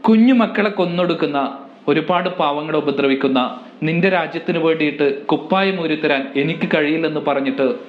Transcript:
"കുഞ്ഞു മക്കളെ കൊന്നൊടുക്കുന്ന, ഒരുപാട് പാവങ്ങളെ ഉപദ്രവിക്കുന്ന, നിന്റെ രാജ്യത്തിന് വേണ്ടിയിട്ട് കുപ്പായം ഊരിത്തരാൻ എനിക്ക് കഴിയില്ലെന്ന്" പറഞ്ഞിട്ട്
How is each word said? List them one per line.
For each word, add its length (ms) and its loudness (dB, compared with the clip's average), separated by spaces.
"കുഞ്ഞു 320 6
മക്കളെ 360 2
കൊന്നൊടുക്കുന്ന, 880 -2
ഒരുപാട് 420 0
പാവങ്ങളെ 480 -2
ഉപദ്രവിക്കുന്ന, 800 0
നിന്റെ 260 2
രാജ്യത്തിന് 480 -2
വേണ്ടിയിട്ട് 680 0
കുപ്പായം 580 0
ഊരിത്തരാൻ 520 -2
എനിക്ക് 400 -2
കഴിയില്ലെന്ന്" 440 0
പറഞ്ഞിട്ട് 680 -2